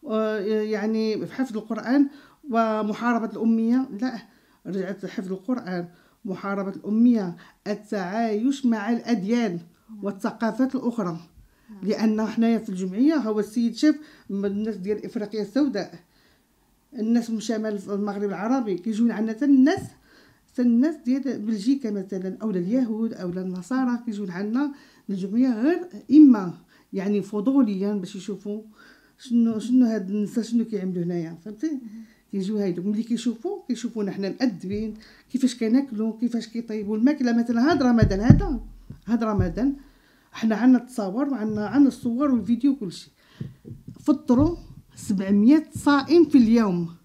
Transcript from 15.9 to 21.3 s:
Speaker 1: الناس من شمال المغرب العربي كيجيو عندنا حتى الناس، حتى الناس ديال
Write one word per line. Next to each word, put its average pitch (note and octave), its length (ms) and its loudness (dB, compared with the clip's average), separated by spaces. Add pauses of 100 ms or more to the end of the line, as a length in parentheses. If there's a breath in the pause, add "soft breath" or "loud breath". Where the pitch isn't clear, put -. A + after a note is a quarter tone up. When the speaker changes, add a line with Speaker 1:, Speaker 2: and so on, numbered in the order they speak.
Speaker 1:
الناس A#3 300 0
من A3+ 100 -4
شمال G#3+ 400 -4 (100)
المغرب G3+ 400 -4
العربي G#3 480 -2
كيجيو A3+ 340 0
عندنا A3 220 -4
حتى A3 120 -4
الناس، C#4+ 380 6 (680 soft breath)
حتى - 100 -4
الناس B3 340 4 (100)
ديال C4+ 340 -2